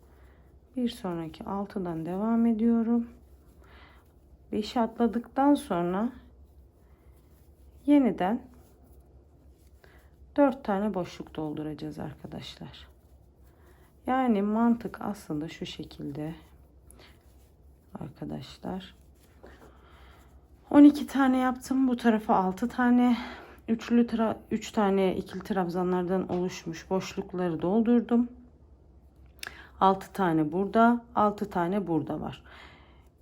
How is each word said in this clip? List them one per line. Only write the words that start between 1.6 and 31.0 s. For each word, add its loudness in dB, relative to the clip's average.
devam 0
ediyorum. 2
Beşi -4
atladıktan 0
sonra -2
yeniden 4
dört 4
tane -2
boşluk -8
dolduracağız -8
arkadaşlar. -14
Yani 2
mantık 0
aslında -8
şu -12
şekilde -10
arkadaşlar. -12
On 10
iki 8
tane 2
yaptım. 0
Bu 2
tarafa 2
altı 0
tane 4
üçlü 2
tra-, -2
üç -6
tane 2
ikili -8
trabzanlardan -2
oluşmuş -6
boşlukları -4
doldurdum. 2
Altı 2
tane 0
burada, 2